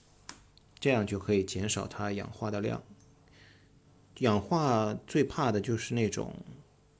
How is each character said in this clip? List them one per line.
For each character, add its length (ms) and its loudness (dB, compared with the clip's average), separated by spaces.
这 120 2
样 160 4
就 100 -2
可 160 0
以 120 4
减 240 -4
少 180 -2
它 240 -6
氧 180 -6
化 220 -6
的 80 -4
量。 240 -2
氧 240 4
化 520 2
最 180 2
怕 260 0
的 120 2
就 160 -2
是 160 -6
那 160 2
种 260 -6